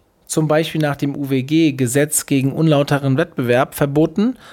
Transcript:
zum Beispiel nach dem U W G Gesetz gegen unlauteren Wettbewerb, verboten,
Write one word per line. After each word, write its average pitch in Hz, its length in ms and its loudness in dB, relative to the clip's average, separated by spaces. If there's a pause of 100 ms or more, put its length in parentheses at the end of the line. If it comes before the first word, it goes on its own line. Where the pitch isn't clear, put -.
(240)
zum 156 220 -2
Beispiel 156 340 -2
nach 147 140 -2
dem 143 220 -6
U 139 140 -8
W 135 120 0
G 151 300 2
Gesetz 135 540 0
gegen 135 260 0
unlauteren 139 640 2
Wettbewerb, 135 580 0
verboten, 160 600 0 (160)